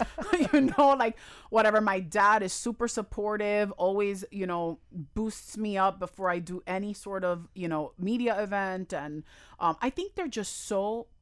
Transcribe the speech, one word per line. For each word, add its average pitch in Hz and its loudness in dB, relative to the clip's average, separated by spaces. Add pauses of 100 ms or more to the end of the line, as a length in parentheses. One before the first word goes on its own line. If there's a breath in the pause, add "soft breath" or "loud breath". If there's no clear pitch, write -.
(240)
<laughs> 370 2
you 294 8
know, 277 6
like, 226 0 (340 loud breath)
whatever. 214 6
My 196 2
dad 208 4
is 185 -4
super 233 -2
supportive, 208 0
always, 196 0
you 190 -4
know, 170 -2 (340)
boosts 214 -6
me 208 -2
up 190 2
before 185 -4
I 175 0
do 175 -8
any 196 -4
sort 196 -6
of, 175 -2
you 180 -6
know, 156 -4
media 220 0
event. 190 -4
And, 151 -8 (360 loud breath)
um, 165 0
I 254 0
think 370 -6
they're 359 -4
just - -8
so 214 -2 (140)